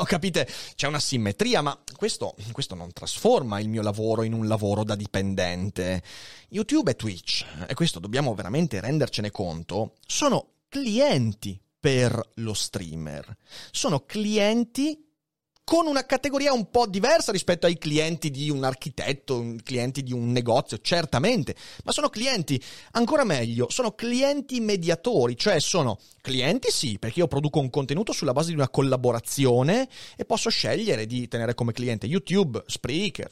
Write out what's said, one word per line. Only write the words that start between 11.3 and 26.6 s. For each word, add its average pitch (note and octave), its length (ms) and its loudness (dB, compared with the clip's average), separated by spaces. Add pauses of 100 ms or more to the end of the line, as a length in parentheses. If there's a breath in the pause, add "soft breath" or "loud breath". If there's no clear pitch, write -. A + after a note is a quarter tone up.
per B2 580 2
lo A2 180 -6
streamer. D#2 840 -8 (340 loud breath)
Sono E3 340 0
clienti A3 1000 0 (600)
con E4 220 4
una C4+ 180 0
categoria C#4 480 2
un A3+ 180 0
po' A#3+ 160 4
diversa A3+ 460 2
rispetto F3+ 320 0
ai F3 140 4
clienti D#3 520 0
di C#3+ 200 -4
un C3+ 140 0
architetto, C3 760 -2
un A#2 240 -6
clienti C3 400 -4
di B2+ 100 -6
un A#2+ 180 0
negozio, A#2 520 2
certamente, E3 720 0 (280 loud breath)
ma - 80 -4
sono D4 180 0
clienti, G#3 520 -2 (280 loud breath)
ancora B3 340 2
meglio, A#2+ 460 0
sono A#3 220 0
clienti B3+ 680 0
mediatori, E3+ 800 2
cioè G3 220 2
sono C3 380 0 (220 soft breath)
clienti C#3+ 500 0